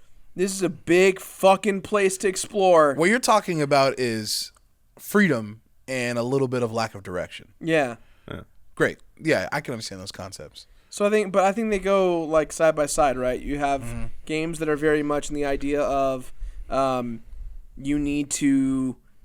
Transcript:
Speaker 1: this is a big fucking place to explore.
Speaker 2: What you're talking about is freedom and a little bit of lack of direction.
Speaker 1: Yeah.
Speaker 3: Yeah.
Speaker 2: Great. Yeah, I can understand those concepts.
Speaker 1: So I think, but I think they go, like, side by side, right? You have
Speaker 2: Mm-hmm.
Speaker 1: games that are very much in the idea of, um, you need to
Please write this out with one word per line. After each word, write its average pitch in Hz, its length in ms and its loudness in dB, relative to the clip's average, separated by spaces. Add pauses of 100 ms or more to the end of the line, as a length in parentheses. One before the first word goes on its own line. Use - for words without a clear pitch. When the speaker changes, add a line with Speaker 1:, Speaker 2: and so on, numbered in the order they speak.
(360)
Speaker 1:
this 190 160 0
is 190 100 -6
a 170 60 0
big 185 520 2
fucking 190 600 2
place 196 360 0
to 208 100 -2
explore. 180 680 4
Speaker 2:
What 160 140 2
you're 233 100 4
talking 196 440 2
about 139 360 2
is 110 540 -4 (460)
freedom 120 640 0 (240)
and 123 320 -4
a 117 40 0
little 131 260 0
bit 123 140 -2
of 113 80 -2
lack 113 240 -4
of 101 80 -16
direction. 90 580 -10
Speaker 1:
Yeah. 147 360 0 (340)
Speaker 3:
Yeah. - 120 -12 (320)
Speaker 2:
Great. 120 240 0 (200)
Yeah, 123 320 -2
I 147 100 -4
can 143 120 -10
understand 110 280 -10
those 95 120 -12
concepts. 95 540 -16 (240)
Speaker 1:
So 208 160 0
I 208 40 2
think, 208 220 0
but 190 120 4
I 196 80 4
think 220 180 -2
they 196 80 0
go, 185 440 2
like, 156 300 0
side 160 240 2
by 151 100 0
side, 139 300 2
right? 127 240 -2
You 143 180 -6
have 139 240 -2
Speaker 2:
Mm-hmm. 117 220 -4 (220)
Speaker 1:
games 160 320 -4
that 160 100 -2
are 151 80 0
very 151 260 2
much 147 260 -2
in 147 60 -6
the 147 100 -2
idea 139 380 -2
of, 135 500 -2 (380)
um, 123 520 -2 (540)
you 143 220 -2
need 143 340 -2
to 135 640 2 (280)